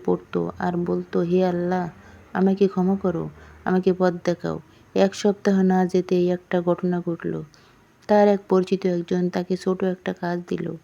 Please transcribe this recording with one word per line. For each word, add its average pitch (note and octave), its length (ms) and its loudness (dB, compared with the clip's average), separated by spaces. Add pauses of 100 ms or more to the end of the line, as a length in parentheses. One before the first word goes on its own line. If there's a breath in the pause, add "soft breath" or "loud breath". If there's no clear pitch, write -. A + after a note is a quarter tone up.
পড়তো F3+ 540 -4
আর F3+ 180 -4
বলতো, F3+ 440 -2
"হে F3+ 240 2
আল্লাহ, F3 460 -2 (420 loud breath)
আমাকে F#3+ 360 2
ক্ষমা F#3 280 0
করো, E3 340 -4 (340 loud breath)
আমাকে F#3 340 2
পথ F3+ 160 2 (100)
দেখাও।" E3 360 -4 (340 soft breath)
এক F#3+ 200 2
সপ্তাহ G3 480 0
না F#3 240 2
যেতেই F3+ 440 0
একটা F3+ 320 -2
ঘটনা F3 380 0
ঘটল। E3 420 -6 (640 soft breath)
তার G#3 220 6
এক G3+ 200 4
পরিচিত F#3 380 2
একজন F3+ 420 -2
তাকে F3+ 280 -4
ছোট F#3 280 -2
একটা F#3 280 -4
কাজ F3 360 -6
দিল E3 240 -6 (120)